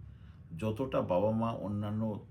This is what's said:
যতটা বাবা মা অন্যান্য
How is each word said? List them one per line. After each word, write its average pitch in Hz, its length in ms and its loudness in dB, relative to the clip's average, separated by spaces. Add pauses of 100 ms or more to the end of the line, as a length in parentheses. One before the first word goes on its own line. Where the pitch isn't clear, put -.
(600)
যতটা 117 400 0
বাবা 98 380 4
মা 110 100 2 (160)
অন্যান্য 104 380 -2 (280)